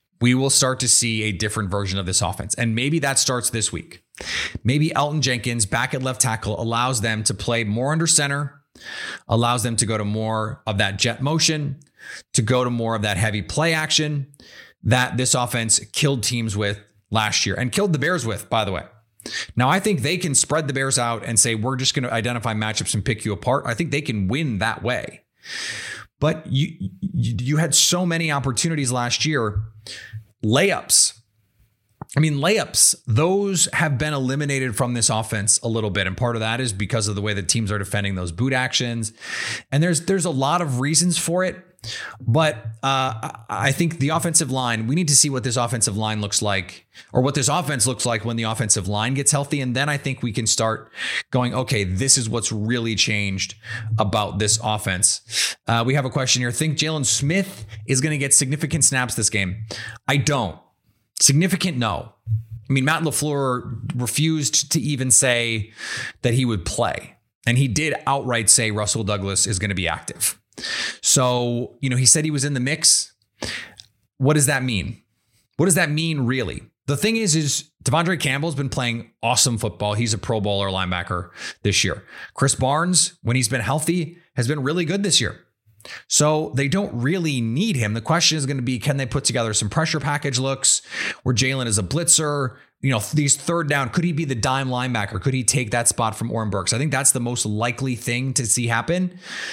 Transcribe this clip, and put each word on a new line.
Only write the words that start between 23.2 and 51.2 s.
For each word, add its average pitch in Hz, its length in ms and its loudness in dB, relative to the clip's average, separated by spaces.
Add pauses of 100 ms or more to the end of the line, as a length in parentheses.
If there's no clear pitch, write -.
you 107 80 -2
apart." 127 340 0
I 120 60 -2
think 135 180 -2
they 143 120 0
can 104 260 -2
win 127 300 -2
that 110 240 -2
way. - 420 -4 (960)
But - 320 -2
you, 143 400 -2 (100)
you, 117 400 -2
you 135 180 0
had 160 160 2
so 180 320 2
many 165 260 0
opportunities 139 580 -2
last 123 360 0
year. 110 360 0 (800)
Layups. 139 800 2 (960)
I 143 40 4
mean, 151 160 2
layups, 175 580 2 (120)
those 180 680 2
have 147 240 0
been 151 160 -2
eliminated 135 640 -2
from 123 180 0
this 120 160 2
offense 110 480 0
a 120 100 -4
little 110 220 0
bit. 95 160 0
And 92 100 -2
part 120 200 0
of 110 40 -4
that 110 180 -2
is 127 140 -2
because 104 360 -2
of 101 80 -2
the 101 40 -2
way 104 140 -2
that 98 140 -2
teams 110 220 0
are 104 80 -2
defending 98 360 -2
those 90 180 -4
boot 127 220 0
actions. 120 580 -2 (580)
And 143 120 4
there's, 170 240 2
there's 190 180 0
a 175 60 0
lot 147 320 0
of 131 180 -2
reasons 160 380 2
for 180 260 0
it. - 180 -4 (580)
But, 147 340 4 (280)
uh, 135 300 0 (100)
I, - 260 -12
I 110 240 0
think 170 260 0
the 135 100 2
offensive 160 420 2
line, 120 360 0
we 127 80 0
need 175 140 2
to 147 60 4
see 143 160 6
what 127 140 -2
this 123 120 0
offensive 117 400 0
line 107 240 0
looks 104 220 -2
like, 95 440 -2 (260)
or - 80 4
what 139 140 2
this 135 140 0
offense 147 380 0
looks 127 180 -2
like 113 200 0
when 117 120 -2
the 113 80 -2
offensive 110 440 0
line 107 260 0
gets 139 160 2
healthy. 143 300 0
And 123 160 -2
then 143 120 0
I 147 80 0
think 135 240 -6
we 120 120 -2
can 110 160 -2
start 113 420 0 (400)